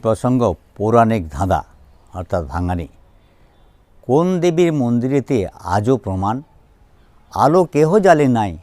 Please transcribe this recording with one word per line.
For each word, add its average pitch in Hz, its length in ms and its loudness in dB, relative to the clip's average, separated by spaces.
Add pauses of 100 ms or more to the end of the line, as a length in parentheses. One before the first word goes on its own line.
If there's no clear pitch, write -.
প্রসঙ্গ 123 380 0 (360)
পৌরাণিক 110 520 2
ধাঁধা 80 320 -2 (520)
অর্থাৎ 90 300 -6 (100)
ভাঙানি। 87 340 -4 (1200)
কোন 147 180 2 (140)
দেবীর 170 340 2
মন্দিরেতে 127 640 0 (380)
আজও 107 220 0
প্রমাণ, 98 380 -4 (960)
আলো 143 320 2
কেহ 156 240 0 (100)
জ্বালে 165 280 4 (100)
নাই, 104 140 -2 (120)